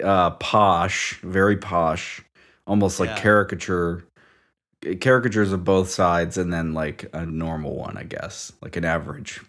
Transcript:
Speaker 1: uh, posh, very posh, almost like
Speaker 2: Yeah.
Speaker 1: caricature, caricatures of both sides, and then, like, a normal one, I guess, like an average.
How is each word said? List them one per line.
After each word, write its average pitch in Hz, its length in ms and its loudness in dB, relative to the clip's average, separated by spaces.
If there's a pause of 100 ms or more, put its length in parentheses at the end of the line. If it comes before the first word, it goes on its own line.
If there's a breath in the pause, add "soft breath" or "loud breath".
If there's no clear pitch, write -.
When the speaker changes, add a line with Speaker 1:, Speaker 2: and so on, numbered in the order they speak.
Speaker 1:
uh, 92 280 4
posh, 92 920 2
very 95 340 2
posh, 85 680 -2 (460 soft breath)
almost 98 320 2
like 92 100 0
Speaker 2:
Yeah. 107 100 -6
Speaker 1:
caricature, 92 840 2 (1000 soft breath)
caricatures 117 500 4
of 95 120 -2
both 95 260 4
sides, 85 480 0
and 87 160 0
then, 82 200 -2
like, 78 400 -6
a 82 120 -6
normal 80 500 -6
one, - 220 -10
I - 60 -12
guess, - 480 -12 (100)
like - 160 -12
an 85 80 -2
average. 73 640 -4